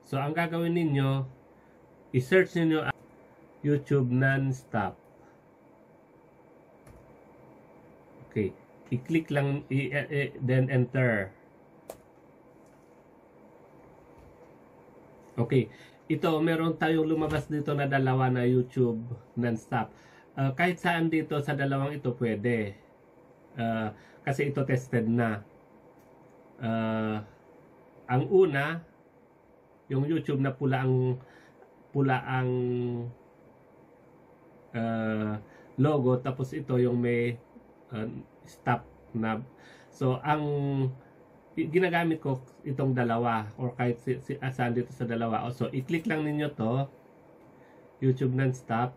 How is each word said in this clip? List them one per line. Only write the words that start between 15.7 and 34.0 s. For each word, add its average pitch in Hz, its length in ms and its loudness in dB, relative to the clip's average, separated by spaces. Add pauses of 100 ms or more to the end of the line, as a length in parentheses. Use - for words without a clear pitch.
Ito, 156 320 0
meron 165 400 2
tayong 160 240 4
lumabas 156 480 0
dito 147 240 -2
na 139 80 0
dalawa 131 480 2
na 123 160 2
YouTube 123 560 2 (320)
Nonstop. 117 560 -2 (480)
Uh, 135 160 0
kahit 175 240 0
saan 165 320 2
dito 156 320 0
sa 151 80 -4
dalawang 139 480 -2
ito 123 160 -4
pwede. 110 640 -2 (800)
Uh, 110 320 -2 (320)
kasi 135 320 -2
ito 135 80 0
tested 127 400 0
na. 113 400 0 (1200)
Uh, 110 560 -2 (880)
ang 127 240 2
una, 165 560 4 (1040)
yung 139 160 0
YouTube 147 320 -2
na 135 160 0
pula 131 320 0
ang, 127 320 2 (720)
pula 135 320 2
ang, 127 280 -2 (2250)